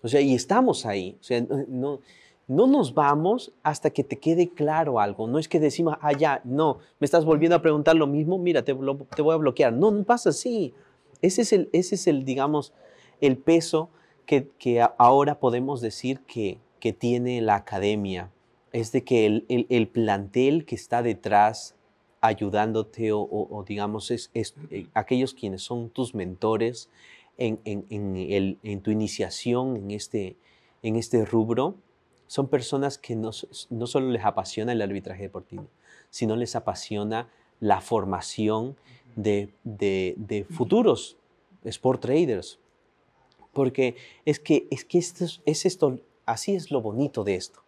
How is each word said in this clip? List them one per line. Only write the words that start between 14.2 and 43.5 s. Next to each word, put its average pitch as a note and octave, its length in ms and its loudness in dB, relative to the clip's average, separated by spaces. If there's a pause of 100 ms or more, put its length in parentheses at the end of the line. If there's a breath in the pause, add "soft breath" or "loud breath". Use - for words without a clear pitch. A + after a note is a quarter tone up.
que, C3+ 220 2 (100)
que A#2+ 240 2
a-, A#2 160 4
ahora C#3 400 6
podemos B2 420 0
decir B2 460 -6
que, G#2 320 -6 (220)
que A2+ 120 0
tiene B2 480 -2
la A2 160 2
academia. G2 720 -2 (420)
Es A2+ 200 -4
de C3 120 0
que A#2 200 4
el, G#2+ 240 2
el, A#2+ 220 0
el A2+ 180 2
plantel A#2+ 800 0
que - 80 -8
está A#2 280 -4
detrás G#2+ 720 0 (440)
ayudándote A2 920 0
o, G#2 80 0
o, G#2 380 -6
o, F#2+ 60 -12
digamos, G#2 460 -6
es, A#2 240 -6
es, A2+ 200 -6 (160)
eh, F#2+ 240 -12
aquellos B2+ 400 0
quienes F#2+ 280 -10
son A#2 280 -8
tus B2 240 -6
mentores A2 760 -2 (480 soft breath)
en, A2 300 -4
en, G2+ 240 -8
en G2+ 260 -6
el, F#2+ 460 -2
en G#2 180 -8
tu G#2+ 100 -4
iniciación A2+ 840 -4
en G2+ 140 -10
este, G2+ 460 -8 (460 soft breath)
en A2+ 140 -2
este A2+ 300 0
rubro, A#2 480 0 (520)
son C#3 220 -4
personas C#3 480 -2
que - 180 -10
no A2 160 -4
s-, - 160 -14 (220)
no A#2+ 180 -6
solo C3 240 -2
les G#2+ 140 -4
apasiona G#2+ 480 -4
el A2+ 80 0
arbitraje G2 440 -6
deportivo, F2 420 -14 (420 soft breath)
sino A2+ 260 -4
les A#2+ 220 -4
apasiona G#2+ 720 -6 (320 soft breath)
la G2+ 220 4
formación G#2+ 920 -2 (420 soft breath)
de, G2+ 340 -2 (120)
de, G2 540 -2
de G#2 280 -6
futuros E3+ 720 0 (460)
sport A#2+ 360 -2
traders. B2+ 580 -2 (920)